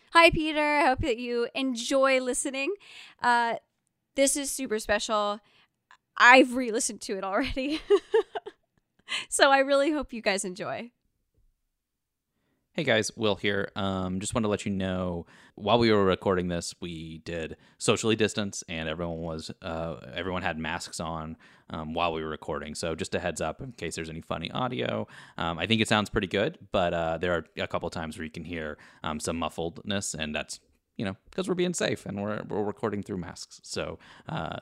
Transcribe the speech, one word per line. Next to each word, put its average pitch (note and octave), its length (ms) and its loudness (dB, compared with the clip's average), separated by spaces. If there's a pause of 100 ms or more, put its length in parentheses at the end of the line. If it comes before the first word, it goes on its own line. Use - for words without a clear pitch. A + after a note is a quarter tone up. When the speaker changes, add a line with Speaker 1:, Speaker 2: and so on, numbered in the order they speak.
(120)
Speaker 1:
Hi, E4+ 160 10
Peter. D#4 320 0
I D4 260 4
hope C4+ 140 4
that B3 160 0
you A#3+ 380 -2
enjoy C4 680 2
listening. C4+ 540 -2 (480)
Uh, A#3+ 320 2 (600)
this C4+ 220 4
is C#4 140 -4
super A3 280 -4
special. G#3 640 0 (800)
I've B3 360 10
re-listened A#3+ 480 -2
to G#3 140 -4
it F#3+ 80 -4
already. C4 600 -2
<laughs> - 60 2 (1400)
So D4 220 4
I C4+ 80 8
really C#4 320 4
hope D4 220 -2
you A3+ 100 -8
guys G3 220 0
enjoy. F#3 480 -8 (1800)
Speaker 2:
Hey E3+ 100 -2
guys, A2+ 320 2
Will G#2+ 180 2
here. G2+ 400 -2
Um, F#2+ 460 -2
just G#2 120 -6
wanted A#2 120 0
to G#2 60 2
let G2+ 140 0
you G#2 60 -4
know, F#2 560 -2 (300)
while G#2 240 4
we A#2 100 6
were G2+ 140 6
recording F2+ 420 2
this, F2 340 -4
we D#2+ 380 -10
did D#2+ 380 -8 (220)
socially A2 360 2
distance, G#2 540 -2
and E2 200 -6
everyone E2 300 -4
was, D#2+ 320 -8 (120)
uh, E2 340 -6 (180)
everyone F2+ 280 -4
had E2+ 160 -2
masks D#2+ 420 -6
on, D#2+ 360 -6 (340)
um, D#2+ 220 -8
while E2 200 0
we D#2+ 100 -4
were D#2 60 -6
recording. D2 480 -8
So E2 180 -4
just F2+ 220 -6
a - 20 0
heads E2+ 220 -4
up D#2+ 200 -4
in - 120 -12
case E2+ 240 -8
there's D#2+ 120 -6
any D#2+ 120 -10
funny E2 320 -6
audio. A#2+ 560 -4 (280)
Um, E2+ 220 -2
I F2+ 80 -2
think A2 160 4
it G#2 60 0
sounds G#2+ 200 2
pretty G#2 200 0
good, A2 300 -2 (120)
but, F2 240 2
uh, E2 240 0
there F2 140 0
are E2 120 0 (140)
a F#2 80 -2
couple F2 240 -4
times D#2+ 260 -8
where D#2+ 80 -10
you D#2 60 -10
can E2 140 -12
hear, D#2 340 -8 (240)
um, D#2 160 -4
some E2+ 220 -4
muffledness, E2+ 760 -4
and D2+ 180 -6
that's, - 280 -6 (360)
you A#2+ 80 -4
know, F#2+ 120 -4 (160)
'cause F#3+ 160 -4
we're F3+ 80 0
being F3+ 180 0
safe - 320 -2
and G2+ 160 -6
we're, G#2 220 -4
we're G2+ 180 -2
recording G#2 400 -2
through G2+ 160 -6
masks. - 460 -12
So, E2 340 -6 (300)
uh, - 340 -6